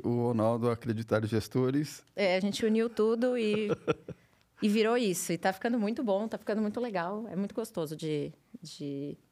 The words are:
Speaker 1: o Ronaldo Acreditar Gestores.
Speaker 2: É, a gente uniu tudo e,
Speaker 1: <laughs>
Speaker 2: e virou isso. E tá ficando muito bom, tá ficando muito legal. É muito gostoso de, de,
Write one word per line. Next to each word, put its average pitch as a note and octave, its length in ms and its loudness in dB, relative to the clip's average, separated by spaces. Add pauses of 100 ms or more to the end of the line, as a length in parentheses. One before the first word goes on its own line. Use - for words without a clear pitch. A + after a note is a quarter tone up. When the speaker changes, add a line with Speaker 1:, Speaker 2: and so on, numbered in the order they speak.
Speaker 1:
o A#2+ 240 2
Ronaldo A#2 420 2
Acreditar A2 560 0
Gestores. B2+ 800 0 (100)
Speaker 2:
É, F#3 220 2
a F#3 40 2
gente G3+ 240 0
uniu A3+ 240 2
tudo A3+ 480 2
e, G#3+ 320 0
Speaker 1:
<laughs> - 920 -6
Speaker 2:
e G#3+ 60 4
virou A3 280 4
isso. F#3+ 360 0
E E3 60 -2
tá F#3+ 140 2
ficando A#3+ 260 -2
muito A3+ 260 -2
bom, G#3 240 2
tá G#3 100 -8
ficando A3 240 -2
muito G#3+ 180 -2
legal. G#3 480 -4
É E3+ 80 -8
muito G3 180 -4
gostoso E3 400 -4
de, D3+ 380 -2 (300)
de, C#3+ 560 -8 (140)